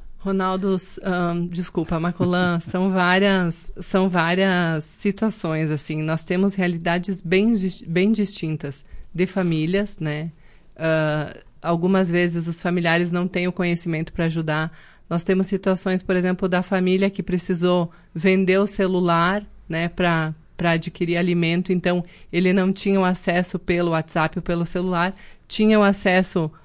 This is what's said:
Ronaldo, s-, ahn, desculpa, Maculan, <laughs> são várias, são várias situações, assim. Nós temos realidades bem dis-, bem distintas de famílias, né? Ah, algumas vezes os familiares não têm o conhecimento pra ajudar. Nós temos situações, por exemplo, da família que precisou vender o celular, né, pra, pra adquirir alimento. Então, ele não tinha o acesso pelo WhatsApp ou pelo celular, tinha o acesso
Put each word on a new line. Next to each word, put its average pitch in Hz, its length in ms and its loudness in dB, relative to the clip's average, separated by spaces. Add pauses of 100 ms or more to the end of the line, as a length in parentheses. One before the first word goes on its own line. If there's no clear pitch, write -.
(180)
Ronaldo, 190 560 -2
s-, - 300 -6
ahn, 175 420 -2
desculpa, 175 540 -4
Maculan, 175 640 0
<laughs> - 20 -8
são 185 260 -2
várias, 185 800 2 (100)
são 190 280 2
várias 175 760 2
situações, 185 840 -2
assim. 151 320 -4
Nós 156 220 -2
temos 196 320 0
realidades 175 640 -2
bem 190 320 2
dis-, 190 320 -2
bem 180 260 2
distintas 156 720 -4 (280)
de 175 140 0
famílias, 180 720 -2
né? 156 320 -6 (460)
Ah, 156 600 0 (240)
algumas 175 480 2
vezes 170 380 0
os 165 140 -6
familiares 175 500 0
não 180 160 0
têm 180 200 -2
o 180 40 -2
conhecimento 170 600 -2
pra 170 140 -2
ajudar. 160 460 -2 (360)
Nós 170 160 -2
temos 190 220 2
situações, 185 560 0
por 185 140 0
exemplo, 180 340 0
da 180 140 0
família 190 480 2
que 196 100 -8
precisou 175 680 0 (200)
vender 185 460 2
o 202 80 4
celular, 185 800 0 (240)
né, 165 180 -2
pra, 165 460 0 (240)
pra 170 140 2
adquirir 165 440 -2
alimento. 175 560 2
Então, 180 320 0 (300)
ele 185 180 2
não 190 220 2
tinha 196 260 0
o 185 60 4
acesso 180 540 0
pelo 175 320 0
WhatsApp 160 480 -2
ou - 20 -6
pelo 170 240 -2
celular, 180 480 -2 (340)
tinha 214 320 4
o 208 40 8
acesso 185 640 2 (160)